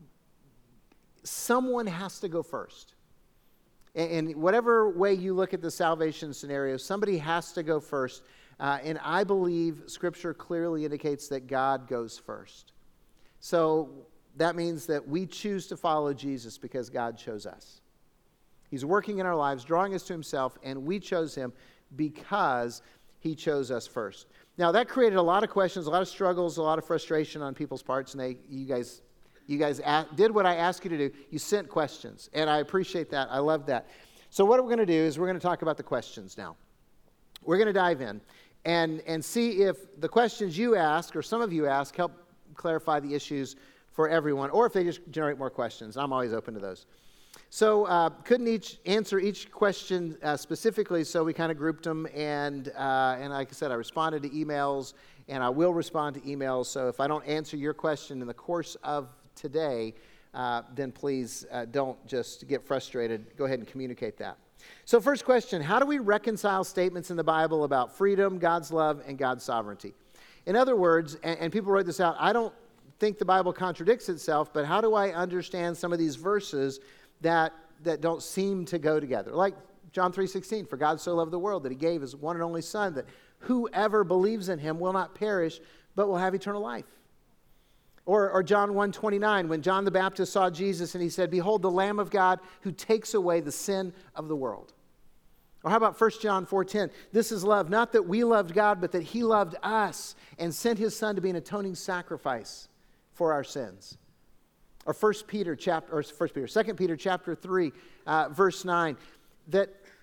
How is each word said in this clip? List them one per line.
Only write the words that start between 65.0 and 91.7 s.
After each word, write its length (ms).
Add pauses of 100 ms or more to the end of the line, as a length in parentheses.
question, 380
how 180
do 60
we 140
reconcile 640
statements 480
in 60
the 60
Bible 400
about 320
freedom, 440
God's 320
love, 360
and 100
God's 260
sovereignty? 500 (520)
In 100
other 200
words, 480
and, 160
and 140
people 180
wrote 140
this 140
out, 200
"I 140
don't 200 (460)
think 200
the 60
Bible 280
contradicts 560
itself, 420
but 140
how 160
do 140
I 160
understand 640
some 160
of 60
these 160
verses 640 (420)
that, 320 (300)
that 160
don't 240
seem 420
to 140
go 200
together?" 320
Like 240 (360)
John 200
three 160
sixteen, 380
"For 120
God 240
so 140
loved 160
the 80
world 240
that 80
he 60
gave 240
his 140
one 200
and 80
only 180
Son, 320
that 120 (340)
whoever 640
believes 460
in 80
him 220
will 140
not 200
perish, 460 (360)
but 120
will 100
have 160
eternal 280
life." 240 (1200)
Or, 240
or 120
John 320
one 200
twenty-nine, 560
when 120
John 220
the 80
Baptist 400
saw 180
Jesus 460
and 80
he 60
said, 200
"Behold, 320
the 80
Lamb 300